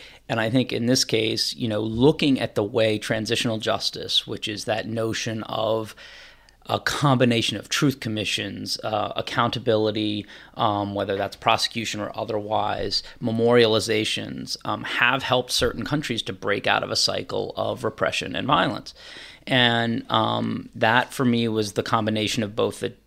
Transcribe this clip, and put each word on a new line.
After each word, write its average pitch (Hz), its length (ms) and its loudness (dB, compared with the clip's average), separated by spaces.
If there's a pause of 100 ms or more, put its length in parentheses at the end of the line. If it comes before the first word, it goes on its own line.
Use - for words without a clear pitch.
(260)
And 117 140 -2
I 113 80 0
think 123 240 2
in 117 140 -2
this 127 180 4
case, 113 500 0
you 123 140 -4
know, 107 120 -2
looking 127 600 4
at 117 140 -2
the 107 100 2
way 110 340 2
transitional 110 600 -2
justice, - 680 -2
which 110 220 -6
is 101 160 -8
that 110 220 -2
notion 113 580 -4
of 110 500 -2 (720)
a 107 140 0
combination 120 760 4
of - 100 -12
truth 139 320 2
commissions, 104 840 -4
uh, 107 320 -2
accountability, 107 1080 0 (320)
um, 101 380 0
whether 101 200 -2
that's 98 220 -4
prosecution 110 640 0
or - 160 -6
otherwise, 104 840 -2 (200)
memorializations, 113 1400 2
um, 107 180 -4
have 123 400 2
helped 127 300 0
certain 120 320 0
countries 135 380 -2
to 113 100 -8
break 101 340 -2
out 104 160 4
of 101 80 -6
a 107 60 -2
cycle 98 600 -2
of 107 260 -2
repression - 500 -2
and 101 120 -4
violence. 151 480 0 (520)
And, 117 640 2
um, 113 640 0
that 117 380 2
for 131 140 0
me 117 220 2
was 107 240 0
the 113 100 0
combination 110 600 0
of 104 140 -6
both 104 240 0
the, 107 140 -6 (120)